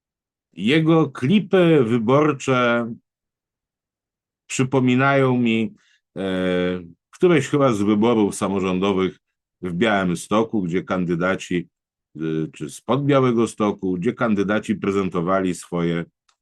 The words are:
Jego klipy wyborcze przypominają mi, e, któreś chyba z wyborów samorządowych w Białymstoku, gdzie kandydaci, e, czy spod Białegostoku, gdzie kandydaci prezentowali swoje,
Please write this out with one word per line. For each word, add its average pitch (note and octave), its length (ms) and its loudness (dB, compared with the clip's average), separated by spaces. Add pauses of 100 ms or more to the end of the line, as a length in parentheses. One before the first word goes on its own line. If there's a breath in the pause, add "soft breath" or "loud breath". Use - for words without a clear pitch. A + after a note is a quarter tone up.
(520)
Jego D#3 580 2
klipy E3+ 760 2
wyborcze B2 1080 0 (1500)
przypominają C3 920 2
mi, A2+ 360 0 (420 soft breath)
e, F2+ 680 -2 (260)
któreś E3 380 2
chyba C#3 240 2
z G2+ 100 -2
wyborów G#2+ 520 2
samorządowych F#2+ 840 -2 (420)
w F2+ 120 -8
Białymstoku, G2+ 920 -2
gdzie F2 200 -4
kandydaci, F2+ 880 -4 (480)
e, D2+ 40 -14 (320)
czy D2 180 -12
spod C#3 340 -4
Białegostoku, A2+ 880 0
gdzie F#2 200 -4
kandydaci G#2+ 600 -2
prezentowali F#2+ 800 -2
swoje, E2+ 500 -4 (380)